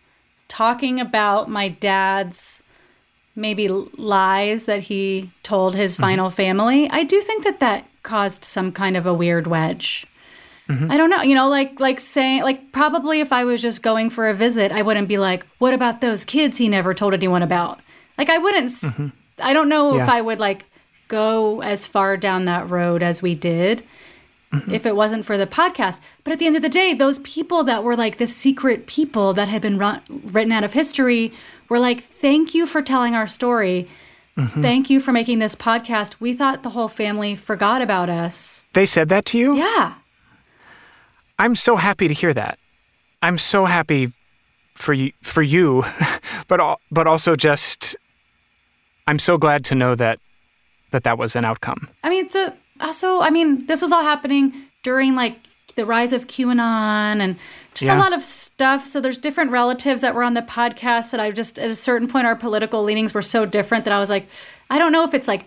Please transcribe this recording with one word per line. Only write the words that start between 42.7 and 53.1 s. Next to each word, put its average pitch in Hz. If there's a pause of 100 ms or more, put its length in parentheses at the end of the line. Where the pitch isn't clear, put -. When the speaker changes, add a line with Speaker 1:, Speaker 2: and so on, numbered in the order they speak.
Speaker 2:
I'm 170
so 196
happy 156 (640)
for -
you, 135 (100)
for -
you, 143 (320)
<laughs> -
but 180
al-, 165 (120)
but 160
also 160
just, - (1120)
I'm 151
so 175
glad 147
to 135
know 127
that, 117 (720)
that 127
that 117
was 117
an 117
outcome. - (140)
Speaker 1:
I 294
mean, 370
so, 381 (260)
also, 370